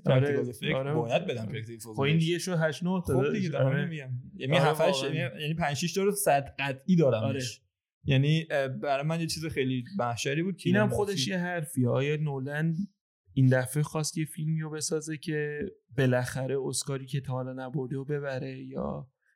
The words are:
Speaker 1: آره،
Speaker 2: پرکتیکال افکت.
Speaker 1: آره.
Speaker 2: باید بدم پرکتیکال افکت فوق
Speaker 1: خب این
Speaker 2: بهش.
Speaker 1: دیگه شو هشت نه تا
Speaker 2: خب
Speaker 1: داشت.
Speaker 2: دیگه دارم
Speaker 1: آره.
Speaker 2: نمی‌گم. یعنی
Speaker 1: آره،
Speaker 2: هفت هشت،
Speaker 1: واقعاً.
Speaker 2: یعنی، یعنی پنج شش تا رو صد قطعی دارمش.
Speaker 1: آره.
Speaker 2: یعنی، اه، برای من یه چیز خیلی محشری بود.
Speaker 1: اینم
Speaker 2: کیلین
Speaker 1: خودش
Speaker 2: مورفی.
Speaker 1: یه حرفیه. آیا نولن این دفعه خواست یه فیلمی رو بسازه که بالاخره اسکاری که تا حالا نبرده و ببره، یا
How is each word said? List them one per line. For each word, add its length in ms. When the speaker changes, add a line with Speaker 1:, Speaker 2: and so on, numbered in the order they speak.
Speaker 1:
آره، 160
Speaker 2:
پرکتیکال 280
افکت. 260
Speaker 1:
آره. 180
Speaker 2:
باید 320
بدم 200
پرکتیکال 160
افکت 220
فوق 120
Speaker 1:
خب 60
این 140
Speaker 2:
بهش. 100
Speaker 1:
دیگه 140
شو 160
هشت 280
نه 60
تا 120
Speaker 2:
خب 120
Speaker 1:
داشت. 220
Speaker 2:
دیگه 140
دارم 180
Speaker 1:
آره. 180
Speaker 2:
نمی‌گم. 240
یعنی 220
Speaker 1:
آره، 60
Speaker 2:
هفت 180
هشت، 220
Speaker 1:
واقعاً. 120
Speaker 2:
یعنی، 260
یعنی 120
پنج 240
شش 160
تا 100
رو 80
صد 480
قطعی 360
دارمش. 280
Speaker 1:
آره. 180
Speaker 2:
یعنی، 460
اه، 180
برای 380
من 140
یه 80
چیز 180
خیلی 380
محشری 460
بود. 220
Speaker 1:
اینم 180
Speaker 2:
کیلین 140
Speaker 1:
خودش 120
Speaker 2:
مورفی. 220
Speaker 1:
یه 60
حرفیه. 520
آیا 260
نولن 600
این 160
دفعه 340
خواست 340
یه 80
فیلمی 360
رو 80
بسازه 480
که 440
بالاخره 680
اسکاری 400
که 160
تا 120
حالا 200
نبرده 440
و 80
ببره، 580
یا 480